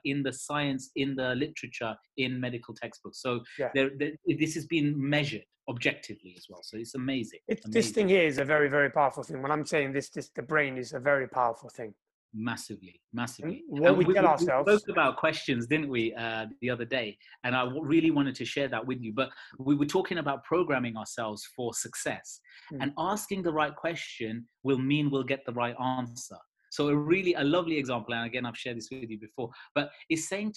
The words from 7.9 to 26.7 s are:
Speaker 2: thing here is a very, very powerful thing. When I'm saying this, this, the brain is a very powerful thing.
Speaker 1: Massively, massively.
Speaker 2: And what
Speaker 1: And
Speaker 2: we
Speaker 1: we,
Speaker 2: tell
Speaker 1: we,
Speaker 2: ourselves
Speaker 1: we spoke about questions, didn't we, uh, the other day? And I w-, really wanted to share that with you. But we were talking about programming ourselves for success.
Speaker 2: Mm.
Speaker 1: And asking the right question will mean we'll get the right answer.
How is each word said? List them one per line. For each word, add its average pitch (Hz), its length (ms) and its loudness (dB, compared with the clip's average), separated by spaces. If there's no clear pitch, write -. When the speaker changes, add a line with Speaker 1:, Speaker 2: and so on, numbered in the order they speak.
Speaker 2:
thing 208 140 4
here 185 160 8
is 139 140 2
a 139 60 2
very, 147 240 4
very 139 220 2
powerful 143 320 2
thing. 143 180 -8
When 139 120 0
I'm 151 120 0
saying 143 280 0
this, 135 180 -4
this, - 240 -10
the 147 80 -8
brain 139 340 0
is 127 180 -8
a 135 40 -4
very 135 300 2
powerful 120 400 0
thing. 110 260 -10
Speaker 1:
Massively, 110 680 -8
massively. 143 580 -6
Speaker 2:
And 147 100 -4
what 165 100 8
Speaker 1:
And 190 80 8
Speaker 2:
we 180 80 8
Speaker 1:
we, 185 80 6
Speaker 2:
tell 190 100 6
Speaker 1:
we, 175 60 10
Speaker 2:
ourselves 147 360 4
Speaker 1:
we 208 120 8
spoke - 100 -8
about 160 300 2
questions, 123 500 0
didn't 151 200 2
we, 117 260 0
uh, 113 320 -4
the 123 100 -2
other 120 140 -2
day? 117 320 -2
And 123 100 0
I 127 120 2
w-, 139 180 -4
really 160 260 4
wanted 139 260 2
to 127 80 -6
share 139 220 -2
that 120 180 -4
with 131 160 -4
you. 113 120 -6
But 123 180 -2
we 139 180 4
were 143 100 2
talking 185 320 0
about 143 240 -4
programming 139 540 0
ourselves 107 480 -6
for 117 180 -4
success. - 680 -8
Speaker 2:
Mm. 143 100 -8
Speaker 1:
And 139 160 -2
asking 190 460 -2
the 165 80 0
right 151 240 0
question 120 680 -6
will 135 140 2
mean 143 300 4
we'll 135 140 2
get 131 240 -4
the 123 60 -4
right 120 280 -2
answer. 123 560 -4